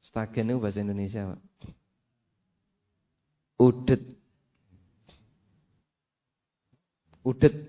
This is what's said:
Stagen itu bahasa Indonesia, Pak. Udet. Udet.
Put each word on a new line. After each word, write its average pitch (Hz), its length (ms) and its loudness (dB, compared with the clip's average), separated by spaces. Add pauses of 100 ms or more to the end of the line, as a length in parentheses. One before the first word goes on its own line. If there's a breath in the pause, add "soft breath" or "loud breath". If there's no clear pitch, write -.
Stagen 113 480 -6
itu 127 120 -2
bahasa 104 200 -4
Indonesia, 101 480 -6
Pak. - 100 -14 (2250)
Udet. 127 440 4 (3250)
Udet. 131 280 6 (140)